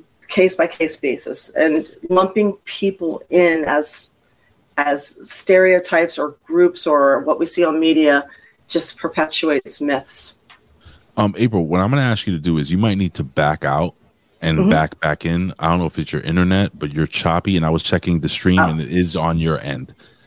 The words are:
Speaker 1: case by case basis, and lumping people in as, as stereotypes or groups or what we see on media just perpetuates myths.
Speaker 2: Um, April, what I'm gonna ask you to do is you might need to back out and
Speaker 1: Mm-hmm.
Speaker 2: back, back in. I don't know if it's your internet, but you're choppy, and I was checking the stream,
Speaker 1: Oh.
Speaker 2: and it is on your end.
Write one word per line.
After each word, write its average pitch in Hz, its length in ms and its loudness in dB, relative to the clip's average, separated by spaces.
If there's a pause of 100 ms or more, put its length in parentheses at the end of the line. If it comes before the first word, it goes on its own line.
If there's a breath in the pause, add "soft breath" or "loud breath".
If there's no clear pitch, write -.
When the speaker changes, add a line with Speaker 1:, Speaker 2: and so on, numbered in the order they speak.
(280)
Speaker 1:
case 185 280 2
by 165 100 0
case 165 300 -4
basis, - 540 -6
and 156 360 0 (220)
lumping 190 460 2 (100)
people 190 680 -6
in 165 360 4
as, - 440 -2 (680)
as 143 380 -4 (120)
stereotypes 180 920 2
or 147 260 -6
groups 175 420 2
or 139 340 4
what - 180 -2
we 165 80 0
see 175 180 0
on 156 140 0
media 151 480 4 (420 loud breath)
just - 280 -2
perpetuates - 840 -4
myths. - 560 -4 (800 soft breath)
Speaker 2:
Um, 104 180 0
April, 107 300 2
what 87 140 0
I'm 101 100 2
gonna 139 120 2
ask 120 240 -2
you 98 60 -2
to 82 80 -2
do 82 160 0
is 73 140 -2
you 87 80 0
might 107 180 2
need 95 180 -2
to - 100 -4
back 76 400 -2
out 76 300 -2 (460)
and 80 180 0
Speaker 1:
Mm-hmm. 202 120 2
Speaker 2:
back, 78 300 0
back 76 260 -2
in. 85 340 -2
I 82 80 0
don't 85 100 2
know 87 80 0
if 76 120 -6
it's 78 140 -6
your 73 100 -4
internet, 90 560 0
but 73 140 -6
you're 78 140 0
choppy, 87 500 0
and 82 100 2
I 80 40 2
was 80 120 0
checking 87 380 0
the 78 80 -4
stream, 92 300 2
Speaker 1:
Oh. 90 120 4
Speaker 2:
and 78 100 -4
it 65 100 -8
is 87 240 0
on 82 240 -2
your 80 220 0
end. 67 340 -10 (320 soft breath)